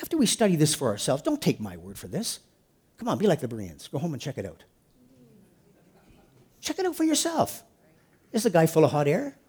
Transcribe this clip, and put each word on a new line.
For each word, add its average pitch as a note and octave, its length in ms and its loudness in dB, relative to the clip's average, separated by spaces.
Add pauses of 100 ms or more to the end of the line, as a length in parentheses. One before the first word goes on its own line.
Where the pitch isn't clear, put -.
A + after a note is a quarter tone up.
After - 140 -6
we D4 100 4
study G3 300 4
this D3+ 180 4
for C3+ 140 -2
ourselves, B2 360 -2
don't D4+ 180 -2
take - 180 0
my G2+ 160 -10
word F2+ 220 -16
for - 100 -14
this. E3+ 320 -6 (580)
Come A#3+ 100 -10
on, E3+ 100 0
be G3 100 2
like G#3+ 120 4
the C3 80 -6
Bereans. G2+ 400 -10
Go - 100 -8
home D#3 160 -4
and - 80 -10
check C#3 160 -8
it G2 80 -6
out. E2+ 180 -14 (2000)
Check - 200 -6
it F#4+ 60 0
out F4 100 -2
for D#4+ 100 0
yourself. D#4+ 580 0 (680)
Is A3 120 0
the A#3 60 4
guy E3 160 6
full D#3+ 180 4
of C#3 80 6
hot D3 160 2
air C4 300 0 (120)